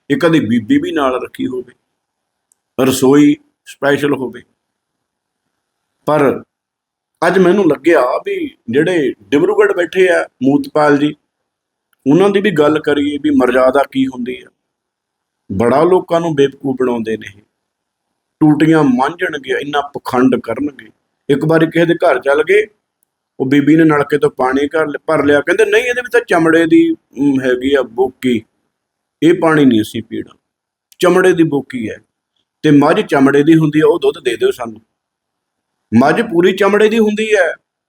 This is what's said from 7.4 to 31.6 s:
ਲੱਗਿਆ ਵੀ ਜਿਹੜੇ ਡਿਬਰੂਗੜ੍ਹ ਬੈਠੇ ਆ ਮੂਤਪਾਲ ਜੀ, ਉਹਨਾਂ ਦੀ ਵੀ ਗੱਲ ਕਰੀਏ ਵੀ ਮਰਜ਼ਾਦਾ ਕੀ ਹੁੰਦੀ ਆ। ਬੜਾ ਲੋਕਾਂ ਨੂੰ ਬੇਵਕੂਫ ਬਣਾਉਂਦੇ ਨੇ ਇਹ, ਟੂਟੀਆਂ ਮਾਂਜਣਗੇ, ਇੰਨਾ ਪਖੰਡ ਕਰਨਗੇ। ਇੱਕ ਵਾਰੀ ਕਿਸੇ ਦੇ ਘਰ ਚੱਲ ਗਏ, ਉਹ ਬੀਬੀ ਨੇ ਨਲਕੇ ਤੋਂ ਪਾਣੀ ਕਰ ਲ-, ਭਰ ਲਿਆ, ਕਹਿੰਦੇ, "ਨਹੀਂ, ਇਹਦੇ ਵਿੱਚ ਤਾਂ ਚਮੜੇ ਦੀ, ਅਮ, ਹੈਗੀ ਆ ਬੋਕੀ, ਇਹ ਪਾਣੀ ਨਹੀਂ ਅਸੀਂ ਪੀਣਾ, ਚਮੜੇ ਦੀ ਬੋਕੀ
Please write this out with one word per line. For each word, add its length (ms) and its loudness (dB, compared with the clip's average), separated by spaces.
ਲੱਗਿਆ 340 2
ਵੀ 300 -8
ਜਿਹੜੇ 440 0
ਡਿਬਰੂਗੜ੍ਹ 500 0
ਬੈਠੇ 360 0
ਆ 180 -2
ਮੂਤਪਾਲ 540 0
ਜੀ, 180 -2
ਉਹਨਾਂ 180 4
ਦੀ 120 0
ਵੀ 100 -2
ਗੱਲ 280 2
ਕਰੀਏ 380 -2
ਵੀ 120 -4
ਮਰਜ਼ਾਦਾ 600 2
ਕੀ 160 -2
ਹੁੰਦੀ 380 -10
ਆ। 40 -20
ਬੜਾ 320 0
ਲੋਕਾਂ 380 0
ਨੂੰ 140 -4
ਬੇਵਕੂਫ 440 -2
ਬਣਾਉਂਦੇ 380 -4
ਨੇ 100 -18
ਇਹ, 40 -20
ਟੂਟੀਆਂ 440 2
ਮਾਂਜਣਗੇ, 800 -4
ਇੰਨਾ 200 -4
ਪਖੰਡ 540 -2
ਕਰਨਗੇ। 540 -8
ਇੱਕ 180 -2
ਵਾਰੀ 180 2
ਕਿਸੇ 200 0
ਦੇ 80 2
ਘਰ 260 0
ਚੱਲ 240 0
ਗਏ, 240 0
ਉਹ 60 -6
ਬੀਬੀ 300 2
ਨੇ 80 4
ਨਲਕੇ 340 0
ਤੋਂ 120 0
ਪਾਣੀ 380 -2
ਕਰ 200 -4
ਲ-, 180 -10
ਭਰ 200 0
ਲਿਆ, 160 4
ਕਹਿੰਦੇ, 240 0
"ਨਹੀਂ, 180 0
ਇਹਦੇ 180 -4
ਵਿੱਚ 100 -12
ਤਾਂ 100 2
ਚਮੜੇ 440 2
ਦੀ, 280 2
ਅਮ, 480 -4
ਹੈਗੀ 340 -2
ਆ 60 2
ਬੋਕੀ, 600 -4
ਇਹ 180 4
ਪਾਣੀ 240 2
ਨਹੀਂ 160 4
ਅਸੀਂ 220 -8
ਪੀਣਾ, 340 -14
ਚਮੜੇ 340 2
ਦੀ 100 2
ਬੋਕੀ 460 -6